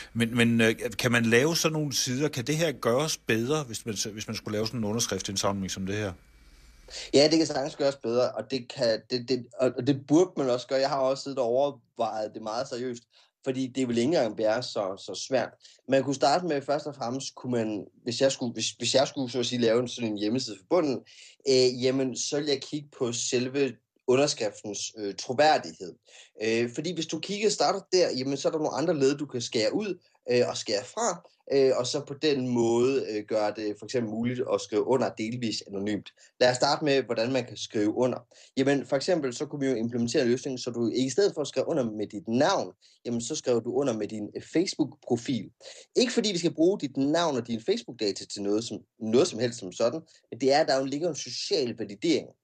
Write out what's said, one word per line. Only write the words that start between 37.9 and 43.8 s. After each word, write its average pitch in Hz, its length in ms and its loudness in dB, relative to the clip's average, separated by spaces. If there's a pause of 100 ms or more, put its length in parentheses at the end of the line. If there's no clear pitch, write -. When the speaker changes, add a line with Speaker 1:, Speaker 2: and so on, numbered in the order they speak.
Speaker 2:
under. 123 240 0 (380)
Jamen, 135 300 2
for 143 100 0
eksempel, 139 380 0
så 151 120 -6
kunne 147 140 -8
vi 135 60 0
jo 131 80 2
implementere 117 480 0
en 120 60 4
løsning, 131 320 0
så 123 100 -6
du 117 240 0
i 131 160 0
stedet 202 240 2
for 160 60 -6
at 139 80 -4
skrive - 200 -2
under 151 160 0
med 107 220 -4
dit 101 220 -10
navn, 127 440 2 (320)
jamen, 120 160 -2
så 151 160 -6
skriver 123 240 0
du 117 120 -6
under 131 200 0